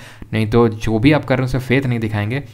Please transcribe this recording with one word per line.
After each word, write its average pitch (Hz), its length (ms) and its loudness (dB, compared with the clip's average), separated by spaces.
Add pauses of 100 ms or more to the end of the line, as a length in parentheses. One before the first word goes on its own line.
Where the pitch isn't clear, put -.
(320)
नहीं 110 180 0
तो 117 180 4
जो 110 300 -2
भी 127 140 4
आप 143 120 2
कर 131 120 0
रहे 131 60 -2
हैं 131 40 -2
उस 127 60 -4
पर 135 60 -2
फेथ 131 280 0
नहीं 120 140 -2
दिखाएंगे, 107 420 -4 (120)